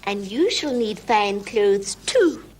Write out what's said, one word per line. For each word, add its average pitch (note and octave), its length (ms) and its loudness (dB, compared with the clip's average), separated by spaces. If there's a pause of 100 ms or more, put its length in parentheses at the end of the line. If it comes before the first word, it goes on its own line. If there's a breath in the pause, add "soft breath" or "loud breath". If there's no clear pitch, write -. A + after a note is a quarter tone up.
And G3+ 280 -6
you D4+ 180 2
shall D4 240 -2
need A3+ 260 -2
fine G3+ 420 0
clothes, G3+ 540 0 (100)
too. E4+ 380 2 (160)